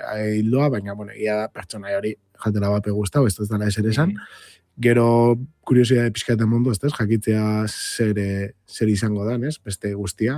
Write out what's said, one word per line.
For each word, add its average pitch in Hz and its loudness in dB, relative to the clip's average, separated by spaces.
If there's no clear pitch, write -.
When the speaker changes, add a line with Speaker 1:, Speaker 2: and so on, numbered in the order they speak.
Speaker 1:
a, 107 -4
hildoa, 113 0
baina, 101 -4
bueno, 104 -12
ia 107 -4
pertsonai 101 -10
hori 104 -4
jatela 101 0
bape 104 0
gustau, 104 0
ez 98 0
dut 104 -6
dela 107 -2
ezer 104 0
esan. 139 2
Speaker 2:
Mhm. 208 -6
Speaker 1:
Gero, 117 6
kuriosidade 120 4
pixka - -2
eta 110 2
mundu, 117 2
ez, 104 -2
ez, 151 0
jakitzea 107 0
zer, 107 -2
eh, 98 -4
zer - -2
izango 104 0
dan, 120 -4
ez, 156 -6
beste 101 -8
guztia, 107 -4